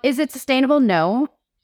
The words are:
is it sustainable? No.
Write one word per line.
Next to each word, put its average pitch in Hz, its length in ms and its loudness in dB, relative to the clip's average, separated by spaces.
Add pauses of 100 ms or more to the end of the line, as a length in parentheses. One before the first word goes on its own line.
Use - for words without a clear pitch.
is 262 160 -2
it 294 140 -4
sustainable? 269 480 0
No. 202 480 0 (340)